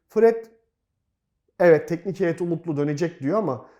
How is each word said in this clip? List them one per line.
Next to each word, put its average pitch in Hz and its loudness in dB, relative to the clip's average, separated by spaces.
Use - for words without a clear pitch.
Fred 226 2
evet 160 4
teknik 170 -8
heyet 170 -2
umutlu 170 -6
dönecek 151 -4
diyor 160 -2
ama 139 -6